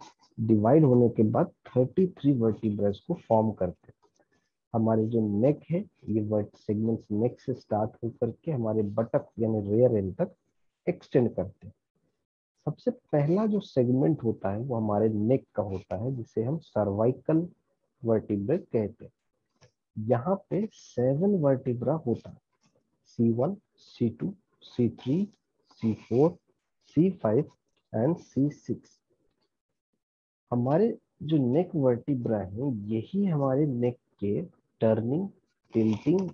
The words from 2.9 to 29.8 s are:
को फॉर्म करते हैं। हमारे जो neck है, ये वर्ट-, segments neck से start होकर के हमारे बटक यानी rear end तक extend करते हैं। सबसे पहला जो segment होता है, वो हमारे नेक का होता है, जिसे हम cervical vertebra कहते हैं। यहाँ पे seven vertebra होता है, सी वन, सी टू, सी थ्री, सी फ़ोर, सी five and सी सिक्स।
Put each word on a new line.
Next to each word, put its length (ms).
को 60
फॉर्म 380
करते 360
हैं। 220
हमारे 340
जो 340
neck 180
है, 160
ये 120
वर्ट-, 360
segments 540
neck 300
से 120
start 380
होकर 280
के 200
हमारे 300
बटक 460
यानी 220
rear 200
end 240
तक 200
extend 460
करते 320
हैं। 60
सबसे 260
पहला 540
जो 140
segment 640
होता 280
है, 80
वो 160
हमारे 340
नेक 460
का 80
होता 320
है, 200
जिसे 280
हम 140
cervical 920
vertebra 520
कहते 480
हैं। 60
यहाँ 360
पे 240
seven 640
vertebra 580
होता 360
है, 80
सी 260
वन, 260
सी 340
टू, 260
सी 280
थ्री, 360
सी 220
फ़ोर, 380
सी 260
five 400
and 220
सी 320
सिक्स। 500